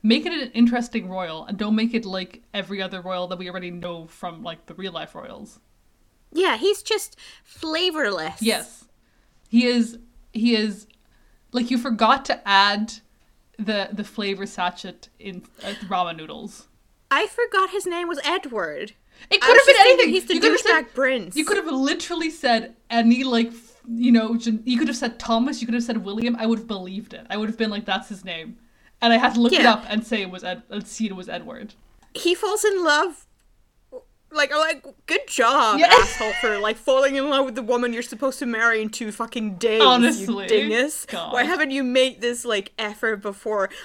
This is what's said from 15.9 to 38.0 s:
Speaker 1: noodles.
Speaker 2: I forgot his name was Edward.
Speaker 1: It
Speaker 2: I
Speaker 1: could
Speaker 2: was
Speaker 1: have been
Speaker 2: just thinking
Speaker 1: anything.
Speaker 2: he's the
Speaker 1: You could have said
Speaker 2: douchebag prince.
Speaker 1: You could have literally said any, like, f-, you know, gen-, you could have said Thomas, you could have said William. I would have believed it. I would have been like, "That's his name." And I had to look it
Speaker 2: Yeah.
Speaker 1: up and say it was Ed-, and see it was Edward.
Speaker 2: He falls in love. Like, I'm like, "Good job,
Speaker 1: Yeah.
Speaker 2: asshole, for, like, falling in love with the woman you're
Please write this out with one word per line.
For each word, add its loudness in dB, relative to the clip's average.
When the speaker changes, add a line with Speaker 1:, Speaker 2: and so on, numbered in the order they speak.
Speaker 1:
noodles. -16
Speaker 2:
I 2
forgot 0
his -4
name -4
was -6
Edward. -4
Speaker 1:
It 2
Speaker 2:
I 2
Speaker 1:
could 8
Speaker 2:
was 12
Speaker 1:
have 8
been 10
Speaker 2:
just 8
thinking 10
Speaker 1:
anything. 6
Speaker 2:
he's 0
the 0
Speaker 1:
You 0
could 4
have 2
said 2
Speaker 2:
douchebag -20
prince. -2
Speaker 1:
You -2
could -2
have -4
literally -2
said -2
any, 4
like, 2
f-, -18
you 2
know, 4
gen-, -2
you 0
could 2
have -4
said -6
Thomas, -2
you -6
could -4
have -2
said -6
William. -4
I -6
would 0
have -14
believed -10
it. -20
I -6
would -4
have -8
been -2
like, -8
"That's -6
his -16
name." -12
And 4
I 6
had 2
to 2
look 4
it 4
Speaker 2:
Yeah. 6
Speaker 1:
up -4
and -4
say -4
it -8
was -14
Ed-, -8
and -10
see -6
it -8
was -14
Edward. -12
Speaker 2:
He 0
falls -4
in 2
love. 0
Like, 0
I'm 2
like, 0
"Good -2
job, 4
Speaker 1:
Yeah. 8
Speaker 2:
asshole, 6
for, -2
like, -2
falling 2
in -2
love 2
with -8
the -6
woman -2
you're -6